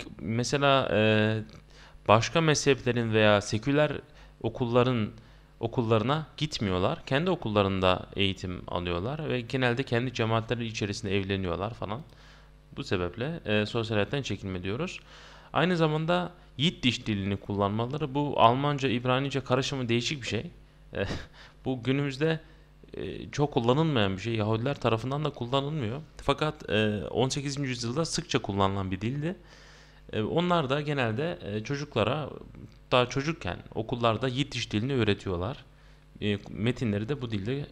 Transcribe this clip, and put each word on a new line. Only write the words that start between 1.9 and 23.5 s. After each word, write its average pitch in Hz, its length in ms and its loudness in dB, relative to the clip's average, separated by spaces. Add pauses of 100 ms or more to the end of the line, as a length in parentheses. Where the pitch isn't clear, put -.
başka 113 320 6
mezheplerin 120 720 2
veya 107 280 8
seküler 143 520 0 (500)
okulların, 120 680 2 (500)
okullarına 117 680 2 (100)
gitmiyorlar. 101 680 0
Kendi 156 240 2
okullarında 98 760 2 (100)
eğitim 95 520 -2
alıyorlar 92 600 -4
ve 123 120 -2
genelde 123 420 0
kendi 123 300 0
cemaatleri 113 540 0
içerisinde 101 500 -2
evleniyorlar 95 580 -2
falan. 104 260 -6 (760)
Bu 135 80 -6
sebeple, 107 600 -2
e, 107 220 2
sosyal 110 300 -2
hayattan 110 260 0
çekilme 95 400 -6
diyoruz. 120 380 -6 (520)
Aynı 170 240 2
zamanda 160 560 0 (240)
Yiddiş 131 500 0
dilini 98 300 0
kullanmaları, 117 800 -2
bu 147 260 0
Almanca, 135 480 4
İbranice 127 520 0
karışımı 127 480 0
değişik 120 340 0
bir - 40 -10
şey. 123 240 -4 (440)
E, 98 100 -2 (300)
<laughs> - 300 -20
bu 131 180 -2
günümüzde, 143 580 0 (540)
e, - 360 -8
çok 147 240 0